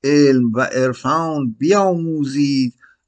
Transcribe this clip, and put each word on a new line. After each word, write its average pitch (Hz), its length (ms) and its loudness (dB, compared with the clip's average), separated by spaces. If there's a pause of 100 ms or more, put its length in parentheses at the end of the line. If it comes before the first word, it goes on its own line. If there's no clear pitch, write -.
علم 135 500 4
و 117 60 -2
عرفان 131 920 -2
بیاموزید 147 1200 0 (340)